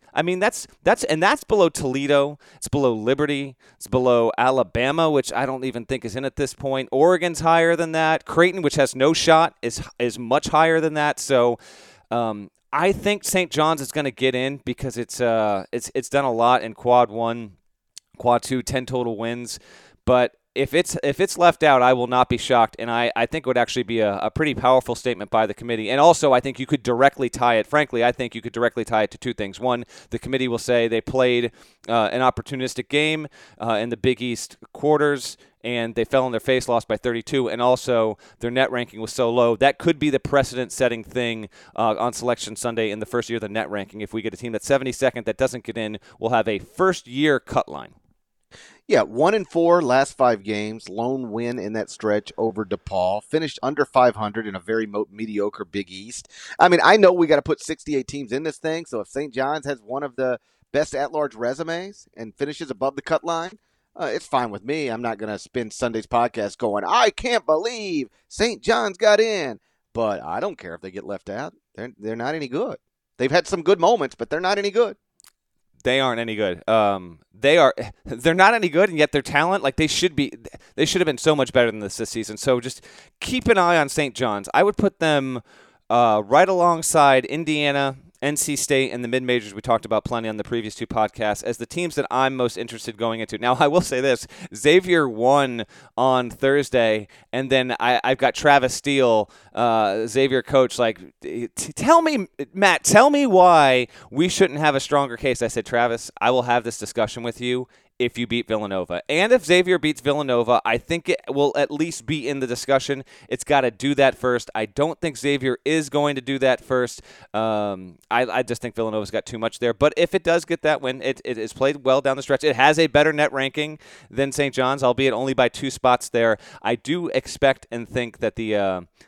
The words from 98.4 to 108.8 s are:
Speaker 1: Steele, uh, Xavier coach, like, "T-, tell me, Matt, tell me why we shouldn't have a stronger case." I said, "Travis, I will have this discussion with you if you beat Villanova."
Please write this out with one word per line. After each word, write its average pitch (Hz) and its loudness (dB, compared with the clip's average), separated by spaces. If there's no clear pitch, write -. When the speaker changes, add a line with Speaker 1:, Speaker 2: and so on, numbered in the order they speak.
Speaker 1:
Steele, 123 0
uh, 113 0
Xavier 127 0
coach, 131 2
like, 113 0
"T-, 104 -8
tell 302 2
me, 294 -2
Matt, 185 2
tell 240 6
me 285 2
why 160 6
we 165 0
shouldn't 147 2
have 151 2
a 135 0
stronger 139 -2
case." 131 -2
I 113 0
said, 110 -6
"Travis, 117 -2
I 117 2
will 123 2
have 120 0
this 113 -8
discussion 113 -6
with 117 -8
you 123 -4
if 120 -2
you 120 -2
beat 117 -2
Villanova." 98 -4